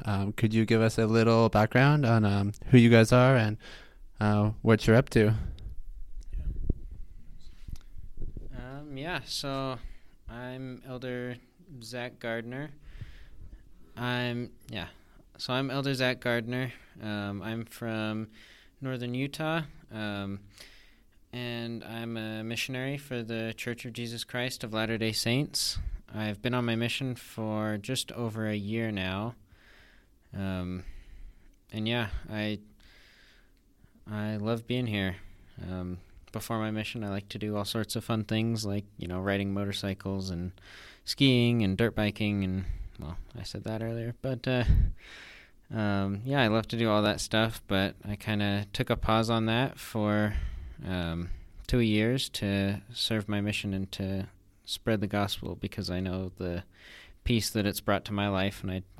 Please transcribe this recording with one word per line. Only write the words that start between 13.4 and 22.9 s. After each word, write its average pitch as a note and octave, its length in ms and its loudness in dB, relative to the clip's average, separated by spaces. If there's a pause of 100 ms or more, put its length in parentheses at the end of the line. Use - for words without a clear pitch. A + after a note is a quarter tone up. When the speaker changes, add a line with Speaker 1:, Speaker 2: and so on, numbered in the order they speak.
Speaker 2:
I'm, B2 540 -4 (180)
yeah, F#2+ 180 -8 (500)
so - 140 -8
I'm C3 200 -2
Elder C#3 240 -2
Zach B2+ 260 0
Gardner. B2 500 -2 (300)
Um, G2+ 400 -4
I'm A2 240 -6
from A2 640 -4 (520)
northern B2 340 -4
Utah, D#3 500 -2 (280)
um, G2+ 480 -6 (920)
and A#2 500 -6
I'm A#2 320 -8
a A2 300 -6
missionary C3 520 -4